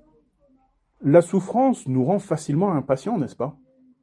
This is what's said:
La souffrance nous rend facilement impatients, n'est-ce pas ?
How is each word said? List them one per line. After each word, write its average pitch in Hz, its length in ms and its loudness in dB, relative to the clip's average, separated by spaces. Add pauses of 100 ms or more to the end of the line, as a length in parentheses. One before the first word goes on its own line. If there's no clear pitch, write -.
(1040)
La 170 200 6
souffrance 214 640 0
nous 127 180 0
rend 190 140 0
facilement 175 540 -2
impatients, 147 460 -2
n'est-ce 123 180 -6
pas ? 135 200 -8 (460)